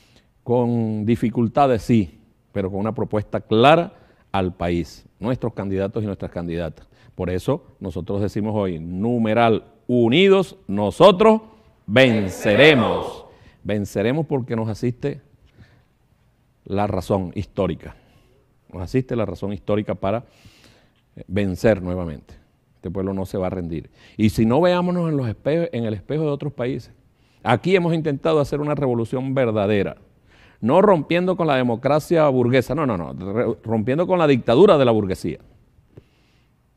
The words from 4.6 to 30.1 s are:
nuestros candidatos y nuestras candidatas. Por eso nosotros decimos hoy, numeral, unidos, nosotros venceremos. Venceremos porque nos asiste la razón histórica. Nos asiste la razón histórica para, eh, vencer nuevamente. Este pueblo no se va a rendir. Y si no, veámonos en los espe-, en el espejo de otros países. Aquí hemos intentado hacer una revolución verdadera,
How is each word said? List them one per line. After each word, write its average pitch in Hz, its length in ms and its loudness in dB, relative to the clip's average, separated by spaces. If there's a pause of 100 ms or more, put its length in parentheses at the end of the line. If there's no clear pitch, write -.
nuestros 120 340 -6
candidatos 98 480 -6
y 107 60 -6
nuestras 90 240 -10
candidatas. 85 560 -8 (260)
Por 90 160 -6
eso 92 500 -4
nosotros 95 420 -8
decimos 104 340 -6
hoy, 95 240 -4
numeral, 110 840 0 (200)
unidos, 160 720 4 (100)
nosotros 185 720 4 (440)
venceremos. 107 1400 4 (420)
Venceremos 107 640 -2
porque 123 280 -4
nos 110 140 -4
asiste 123 520 -6 (1400)
la 101 200 -2
razón 95 480 -2
histórica. 90 640 -6 (760)
Nos 92 120 -10
asiste 131 320 -4
la 110 100 -4
razón 95 280 -10
histórica 104 420 -4
para, 104 300 -4 (880)
eh, - 120 -20
vencer 98 540 0
nuevamente. 90 540 -8 (400)
Este 92 160 -12
pueblo 98 240 -6
no 95 100 -6
se 101 140 -6
va 92 80 -2
a - 20 -2
rendir. 85 400 -8 (280)
Y 110 120 4
si 110 160 0
no, 123 160 2
veámonos 180 480 0
en 151 80 -2
los 131 80 -2
espe-, 151 460 -4
en 117 140 -4
el 107 100 -4
espejo 147 300 -6
de 151 40 -2
otros 143 240 -6
países. 127 400 -8 (480)
Aquí 123 340 2
hemos 170 200 2
intentado 156 440 0
hacer 143 220 -2
una 147 140 -2
revolución 131 580 -2
verdadera, 107 640 0 (640)